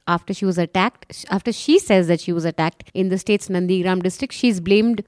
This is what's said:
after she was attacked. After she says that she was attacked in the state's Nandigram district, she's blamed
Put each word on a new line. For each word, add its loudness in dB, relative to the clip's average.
after -2
she -4
was 0
attacked. -4
After -2
she 2
says 4
that 2
she -6
was -2
attacked -4
in -2
the -2
state's -2
Nandigram 0
district, -4
she's 0
blamed 2